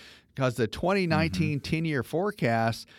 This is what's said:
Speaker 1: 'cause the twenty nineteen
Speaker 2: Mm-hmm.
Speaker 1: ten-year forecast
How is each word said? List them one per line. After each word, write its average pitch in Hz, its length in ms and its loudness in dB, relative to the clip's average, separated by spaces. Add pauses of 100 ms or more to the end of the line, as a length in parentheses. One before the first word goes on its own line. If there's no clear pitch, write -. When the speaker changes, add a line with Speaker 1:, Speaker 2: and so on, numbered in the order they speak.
(360)
Speaker 1:
'cause 127 200 0
the 117 120 2
twenty 185 400 0
nineteen 160 500 2
Speaker 2:
Mm-hmm. - 120 -8
Speaker 1:
ten-year 160 340 0
forecast 120 840 0 (100)